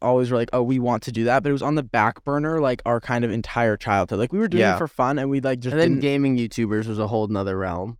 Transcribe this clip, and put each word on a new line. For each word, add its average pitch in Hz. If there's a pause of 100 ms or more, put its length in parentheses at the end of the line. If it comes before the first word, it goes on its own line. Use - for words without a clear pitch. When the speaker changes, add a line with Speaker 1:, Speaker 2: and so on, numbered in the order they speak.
Speaker 1:
always 123
were 123
like, 117
"Oh, 123
we 127
want 120
to 123
do 113
that," 123
but 147
it 143
was 139
on 147
the 147
back 113
burner, 151
like, 127
our 117
kind 120
of 113
entire 110
childhood. 98
Like, 127
we 196
were 220
doing 226
Speaker 2:
Yeah. 92
Speaker 1:
it 90
for 170
fun, 139
and 135
we, 139
like, 127
just 123
Speaker 3:
And 156
then 170
Speaker 1:
didn't 139
Speaker 3:
gaming 139
YouTubers 110
was 107
a 107
whole 107
nother 98
realm. 95